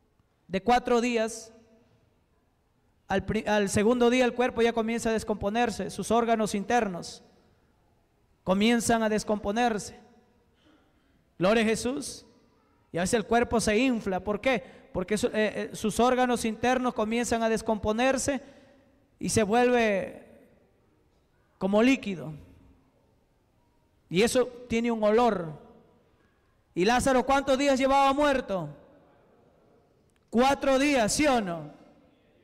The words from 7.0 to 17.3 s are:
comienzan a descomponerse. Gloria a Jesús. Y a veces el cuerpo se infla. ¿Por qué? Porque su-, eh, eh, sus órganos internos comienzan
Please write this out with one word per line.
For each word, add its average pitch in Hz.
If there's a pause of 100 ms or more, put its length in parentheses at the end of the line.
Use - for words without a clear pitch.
comienzan 226
a 214
descomponerse. 214 (1400)
Gloria 214
a 208
Jesús. 240 (680)
Y 160
a 170
veces 185
el 202
cuerpo 233
se 214
infla. 220
¿Por 208
qué? -
Porque 185
su-, 240
eh, -
eh, 214
sus 208
órganos 247
internos 240
comienzan 226